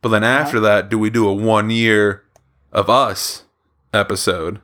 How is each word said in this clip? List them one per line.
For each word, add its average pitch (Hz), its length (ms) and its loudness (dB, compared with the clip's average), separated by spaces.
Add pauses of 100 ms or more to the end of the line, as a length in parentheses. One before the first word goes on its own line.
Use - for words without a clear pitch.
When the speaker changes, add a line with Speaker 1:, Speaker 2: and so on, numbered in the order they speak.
Speaker 1:
but 113 60 -2
then 107 140 0
Speaker 2:
Uh-huh. 127 180 2
Speaker 1:
after 143 180 -2
that, 104 300 2
do 110 100 -2
we 107 100 0
do 113 180 0
a 98 60 0
one 107 380 0
year 107 520 2 (480)
of 101 180 0
us 117 540 -2 (500)
episode? 95 720 -2